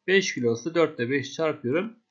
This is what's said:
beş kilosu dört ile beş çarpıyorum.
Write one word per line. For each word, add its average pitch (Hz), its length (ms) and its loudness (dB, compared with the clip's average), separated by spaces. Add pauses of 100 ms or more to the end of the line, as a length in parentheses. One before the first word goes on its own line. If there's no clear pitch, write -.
beş 190 260 4
kilosu 120 420 0
dört 156 240 2
ile 120 100 -2
beş 135 240 -2
çarpıyorum. 156 600 -2 (160)